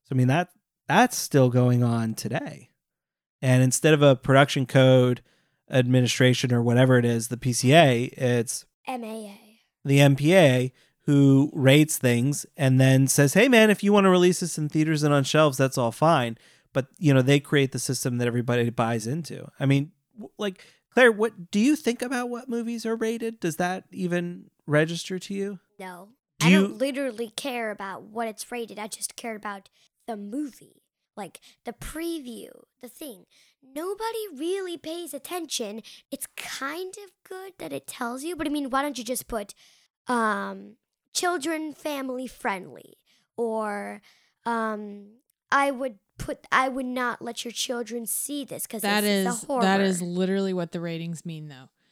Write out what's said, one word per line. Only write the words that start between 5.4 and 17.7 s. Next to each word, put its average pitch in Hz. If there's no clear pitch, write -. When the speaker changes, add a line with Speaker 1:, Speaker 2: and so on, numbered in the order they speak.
Speaker 1:
administration 127
or 120
whatever 123
it 120
is, 117
the 120
P 123
C 123
A, 131
it's 123
Speaker 2:
M 254
A 220
A. 202
Speaker 1:
the 139
M 139
P 147
A 196
A 127
who 139
rates 151
things 123
and 131
then 131
says, 143
"Hey, 233
man, 220
if 202
you 202
wanna 196
release 180
this 170
in 151
theaters 156
and 147
on 143
shelves, 151
that's 135
all 117
fine." 127
But, 131
you 143
know, 131
they 139
create 139